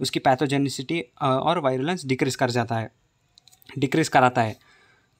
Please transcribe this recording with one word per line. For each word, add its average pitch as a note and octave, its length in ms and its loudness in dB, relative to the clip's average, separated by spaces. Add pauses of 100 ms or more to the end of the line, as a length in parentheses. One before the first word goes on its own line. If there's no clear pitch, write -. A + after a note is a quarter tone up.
उसकी G3+ 200 -4
पैथोजेनिसिटी, C#3 800 0
अ, - 240 -8
और C3+ 340 0
वायरुलेंस C#3+ 460 -2
डिक्रीज C3 300 0
कर B2+ 140 0
जाता A#2 260 -2
है, A2 160 -6 (880)
डिक्रीज D3 300 0
कराता B2+ 320 4
है। A2 180 -2 (600)